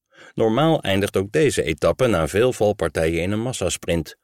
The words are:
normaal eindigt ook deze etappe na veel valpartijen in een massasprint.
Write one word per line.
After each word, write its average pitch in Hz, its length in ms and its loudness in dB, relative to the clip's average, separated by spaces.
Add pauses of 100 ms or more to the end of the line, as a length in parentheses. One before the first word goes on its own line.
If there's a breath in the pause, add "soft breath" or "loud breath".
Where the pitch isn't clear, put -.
(340 loud breath)
normaal 131 480 2
eindigt 98 340 0
ook 101 160 -2
deze 147 300 2
etappe 82 440 0
na 85 220 0
veel 110 240 2
valpartijen 82 680 0
in 92 80 -4
een 107 120 -4
massasprint. 87 800 -4